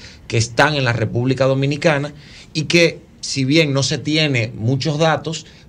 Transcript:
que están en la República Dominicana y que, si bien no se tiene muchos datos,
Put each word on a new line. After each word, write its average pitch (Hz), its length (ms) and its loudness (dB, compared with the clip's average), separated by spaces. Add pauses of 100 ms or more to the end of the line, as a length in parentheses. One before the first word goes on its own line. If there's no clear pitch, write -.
(280)
que - 100 0
están 143 360 2
en 139 100 -2
la 117 100 0
República 120 500 0
Dominicana 143 680 0 (420)
y 156 100 -2
que, 170 360 2 (200)
si - 240 -4
bien 147 280 2
no 139 100 0
se 143 160 -4
tiene 139 560 -2
muchos 135 440 -2
datos, 160 460 0 (240)